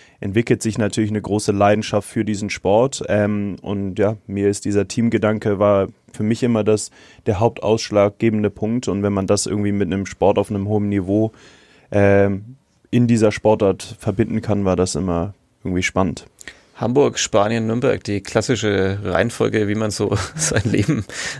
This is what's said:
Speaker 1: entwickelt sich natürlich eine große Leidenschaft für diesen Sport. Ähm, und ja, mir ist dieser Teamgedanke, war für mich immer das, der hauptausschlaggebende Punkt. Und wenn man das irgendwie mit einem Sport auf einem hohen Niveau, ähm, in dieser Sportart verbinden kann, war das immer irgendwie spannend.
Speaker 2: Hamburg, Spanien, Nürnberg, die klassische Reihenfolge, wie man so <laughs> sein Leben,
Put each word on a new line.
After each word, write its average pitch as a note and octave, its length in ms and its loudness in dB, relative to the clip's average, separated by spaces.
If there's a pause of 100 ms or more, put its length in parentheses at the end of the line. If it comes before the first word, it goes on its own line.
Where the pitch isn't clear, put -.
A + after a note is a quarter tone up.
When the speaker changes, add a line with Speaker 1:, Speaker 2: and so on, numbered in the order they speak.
(180)
Speaker 1:
entwickelt G#2+ 420 0
sich A2 160 -2
natürlich G#2+ 340 0
eine G#2+ 120 -4
große G#2 300 -2
Leidenschaft G#2 560 2
für A2 160 -2
diesen G#2 260 -4
Sport. A2 580 0
Ähm, G#2 200 2 (320)
und G2 380 -6
ja, G#2+ 180 0 (100)
mir G2+ 220 0
ist G2+ 160 -2
dieser G2+ 240 0
Teamgedanke, A2 680 0
war G2+ 300 4 (260)
für - 80 -6
mich A2+ 200 -2
immer A2+ 220 2
das, G#2+ 260 0 (360)
der G2+ 140 0
hauptausschlaggebende G#2+ 1080 2
Punkt. A2+ 400 -4
Und G2+ 140 -2
wenn G2+ 100 0
man G2 140 -2
das G#2 180 0
irgendwie G#2 280 -2
mit G2 200 -2
einem G2 140 -2
Sport G#2 320 2
auf G2+ 100 -2
einem G2+ 180 -4
hohen G#2 220 0
Niveau, G2+ 440 0 (580)
ähm, G2+ 640 4 (340)
in A#2+ 160 4
dieser A2 240 4
Sportart G2+ 520 2 (160)
verbinden A2 420 -2
kann, G2+ 240 -2
war F#2 120 2
das F#2 180 0
immer F2 400 -2 (280)
irgendwie F#2 200 -2
spannend. - 420 -2 (500)
Speaker 2:
Hamburg, B2 440 0
Spanien, A2 480 0
Nürnberg, A2+ 380 -2
die G2+ 180 -4
klassische G2+ 800 0
Reihenfolge, G#2 640 0
wie G#2 80 -2
man G#2+ 160 -2
so G#2 260 -2 (100)
<laughs> - 100 -14
sein D#3 280 -2
Leben, - 400 0 (360)